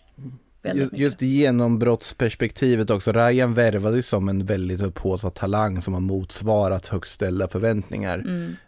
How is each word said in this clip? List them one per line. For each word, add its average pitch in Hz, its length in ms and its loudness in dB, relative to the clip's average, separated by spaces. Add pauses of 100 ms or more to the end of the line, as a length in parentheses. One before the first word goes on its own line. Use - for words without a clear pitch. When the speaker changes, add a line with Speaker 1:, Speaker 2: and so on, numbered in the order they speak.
(600)
Speaker 1:
väldigt 139 200 -2
Speaker 2:
Just, 135 100 0
Speaker 1:
mycket. 139 120 -2
Speaker 2:
just 139 180 0
i 131 40 0
genombrottsperspektivet 120 1600 2
också. 107 220 0
Ryan 120 420 4
värvades 113 540 2
som 98 220 0
en 98 160 0
väldigt 92 360 -2
upphaussad 95 520 -2
talang 101 480 -2
som 95 120 -4
har 92 80 -2
motsvarat 95 840 0
högt - 220 -6
ställda 95 380 -2
förväntningar. 101 720 -2
Speaker 1:
Mm. 175 360 -6 (120)